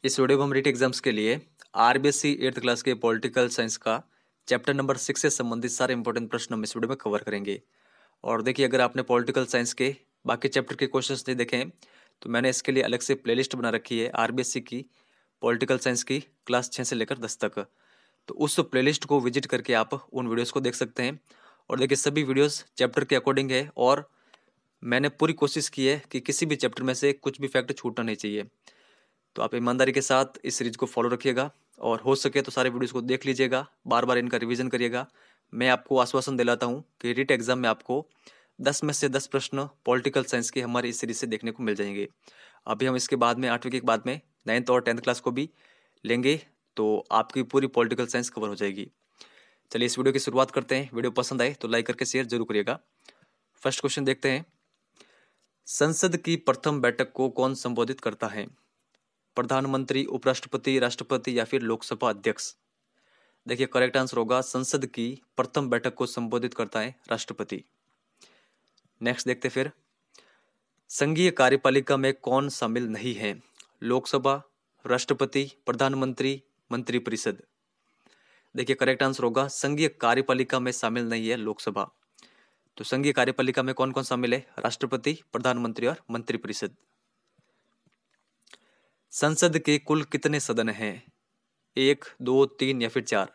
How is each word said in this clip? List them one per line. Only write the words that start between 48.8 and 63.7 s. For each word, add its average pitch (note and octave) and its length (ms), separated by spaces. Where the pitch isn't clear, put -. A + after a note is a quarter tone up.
चलिए, A#2+ 140
इस A#2+ 120
वीडियो C3 140
की C#3 60
शुरुआत C3+ 320
करते C3 260
हैं। C3+ 160
वीडियो A#2 200
पसंद B2 300
आए C3+ 100
तो A#2 160
लाइक A#2 180
करके B2 180
शेयर C3 220
जरूर A2+ 200
करिएगा। G#2+ 320
फर्स्ट - 180
क्वेश्चन C#3+ 240
देखते C3 260
हैं, D3 140
संसद E3 480
की E3 200
प्रथम D3 440
बैठक B2 320
को C3 180
कौन C3 240
संबोधित B2 460
करता A2 260
है? G2+ 180
प्रधानमंत्री, C3+ 680
उपराष्ट्रपति, C3 720
राष्ट्रपति B2 600
या A2+ 60
फिर B2 180
लोकसभा A2+ 460
अध्यक्ष? G#2 440
देखिए, B2 200
करेक्ट B2+ 300